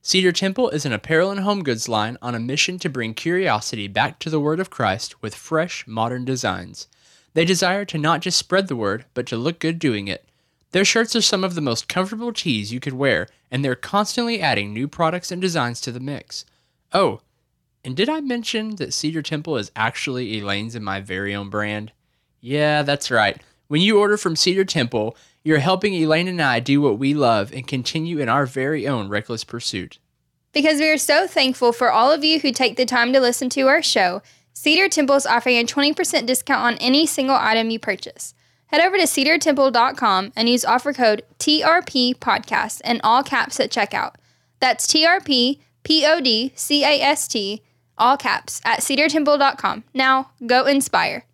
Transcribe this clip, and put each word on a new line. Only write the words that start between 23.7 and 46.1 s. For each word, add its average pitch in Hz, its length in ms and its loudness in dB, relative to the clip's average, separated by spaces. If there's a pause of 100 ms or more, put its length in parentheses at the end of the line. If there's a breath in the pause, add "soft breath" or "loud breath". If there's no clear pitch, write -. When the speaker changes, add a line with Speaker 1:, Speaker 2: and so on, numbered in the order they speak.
Speaker 1:
you 208 180 4
order 208 180 2
from 165 180 -2
Cedar 190 300 2
Temple, 117 520 -2 (280 soft breath)
you're 156 140 4
helping 185 340 0
Elaine 160 340 2
and 180 140 -4
I 123 180 2
do 139 220 2
what 117 160 2
we 135 160 0
love 120 400 2
and 127 140 -12
continue 156 500 -6
in 139 100 -2
our 131 200 0
very 131 400 -4
own 110 220 -4
reckless 104 340 -6
pursuit. 104 560 -10 (540)
Speaker 2:
Because 302 260 2
we 311 100 4
are 311 80 2
so 320 300 2
thankful 262 440 2
for 240 200 2
all 247 200 6
of 302 120 2
you 311 160 2
who 285 120 2
take 247 260 0
the 254 80 2
time 240 280 2
to 269 60 6
listen 254 300 0
to 262 180 2
our 311 160 4
show, 190 400 0 (300 soft breath)
Cedar 339 360 2
Temple 277 280 4
is 269 100 0
offering 240 300 2
a 233 60 2
twenty 285 300 0
percent 302 320 -2
discount 247 380 0
on 240 160 2
any 277 260 4
single 269 300 0
item 226 340 2
you 226 80 -4
purchase. - 560 -8 (340)
Head 302 160 4
over 381 140 2
to 349 80 4
cedar 302 320 2
temple 277 320 2
dot 262 260 2
com 196 400 0
and 226 140 2
use 240 160 2
offer 247 260 2
code 220 300 2 (160)
T 302 240 2
R 339 220 4
P 247 320 0
podcast - 680 -2
in 233 200 -2
all 240 180 4
caps - 380 -4
at 233 100 0
checkout. - 460 -4 (440)
That's 254 280 2
T 311 180 2
R 370 160 4
P 262 380 2 (240 soft breath)
P 311 240 2
O 330 140 4